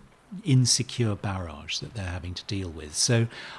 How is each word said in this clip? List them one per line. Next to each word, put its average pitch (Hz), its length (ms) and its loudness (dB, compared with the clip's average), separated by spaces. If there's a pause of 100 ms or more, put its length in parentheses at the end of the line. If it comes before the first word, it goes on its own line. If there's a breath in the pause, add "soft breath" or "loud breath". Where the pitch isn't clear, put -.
(440)
insecure 123 720 4
barrage 85 640 -6
that 73 160 -10
they're 101 120 -6
having 90 280 -6
to - 120 -10
deal 98 220 -4
with. 76 260 -12
So 113 340 4 (300 loud breath)